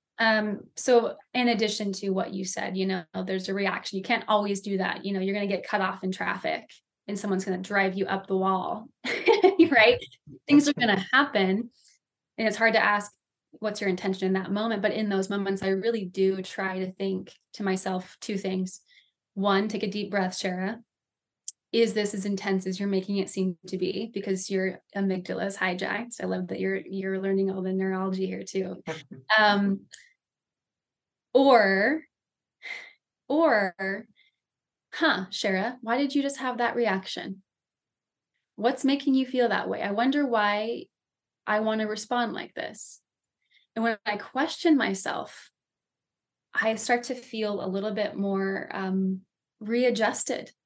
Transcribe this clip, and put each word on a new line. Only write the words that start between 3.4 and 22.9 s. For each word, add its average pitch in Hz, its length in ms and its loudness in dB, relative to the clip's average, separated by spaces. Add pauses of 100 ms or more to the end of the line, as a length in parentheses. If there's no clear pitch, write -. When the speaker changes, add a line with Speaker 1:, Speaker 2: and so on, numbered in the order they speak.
Speaker 1:
a 196 40 -4
reaction. 190 440 -4
You 185 60 -6
can't 226 240 -2
always 208 340 2
do 196 180 -2
that. 185 260 -4
You 202 80 -4
know, 190 80 -2
you're 196 140 -2
gonna 208 120 -2
get 190 200 -4
cut 208 120 0
off 185 240 -4
in 190 80 -2
traffic 185 580 -6 (380)
and 208 100 -4
someone's 190 280 -2
gonna 185 140 -2
drive 190 360 0
you 196 120 -2
up 190 200 -4
the 196 80 0
wall, 190 600 -2
<laughs> - 100 -14
right? 330 1000 6 (440)
Things 285 200 8
are 294 60 4
gonna 208 400 2
happen. 226 560 2 (680)
And 226 100 0
it's 208 100 -2
hard 220 160 4
to 220 100 4
ask 208 280 2 (400)
what's 208 280 -6
your 196 100 0
intention 190 380 0
in 190 60 2
that 190 180 -2
moment. 220 300 -2
But 208 120 2
in 214 140 -2
those 190 220 0
moments, 196 340 -2
I 190 60 0
really 196 360 0
do 190 360 0
try 190 380 -6
to 185 140 -4
think 190 380 -4 (220)
to 214 100 -8
myself 190 560 -2
two 202 180 -4
things. 190 440 -4 (540)
One, 202 320 2
take 214 160 -4
a 208 60 0
deep 202 220 -4
breath, 185 220 0
Shara. 190 440 -4 (960)
Is 226 200 4
this 208 220 0
as 196 100 -4
intense 190 400 -2
as 190 140 -4
you're 202 100 -2
making 196 280 0